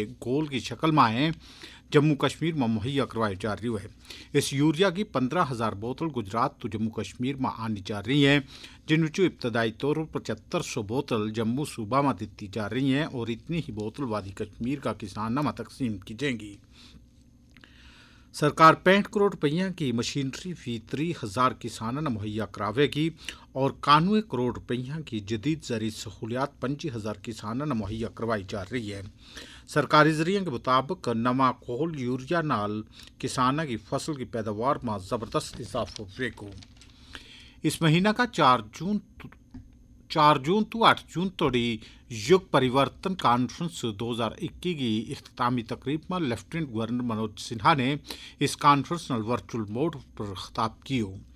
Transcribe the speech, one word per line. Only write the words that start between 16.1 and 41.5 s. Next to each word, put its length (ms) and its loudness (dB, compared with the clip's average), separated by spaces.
जाएंगी। 420 -6
सरकार 400 8
पैंठ 320 6
करोड़ 240 2
रुपया 400 0
की 200 -2
मशीनरी 600 -4
फी 240 -8
त्रीह 340 -4
हजार 380 2
किसाना 400 -6
ने 80 -2
मुहैया 380 -4
करावेगी 640 0
और 160 2
इक्यानवे 520 4
करोड़ 320 -2
रुपया 460 -6
की 260 -6
जदीद 340 -2
ज़रिए 300 -4
सहूलियात 680 -6
पंजी 280 -4
हजार 360 -6
किसाना 400 -6
ने 100 -2
मुहैया 340 -4
करवाई 360 -4
जा 180 -8
रही 260 -6
है। 140 -10
सरकारी 440 6
जरिए 300 0
के 80 -4
मुताबिक 640 0
नवा 320 4
कोहल 380 -4
यूरिया 440 -2
नाल 400 -2
किसाना 440 0
की 180 -4
फसल 320 -4
की 120 -6
पैदावार 560 -2
में 160 -2
ज़बरदस्त 600 -6
इजाफा 420 -6
होवेगो। 480 -8
इस 200 0
महीना 280 6
का 160 0
चार 480 4
जून 220 -2
तो, 320 -12
चार 300 6
जून 240 2
तो 200 -4
आठ 160 8
जून 160 -2
तोड़ी 400 2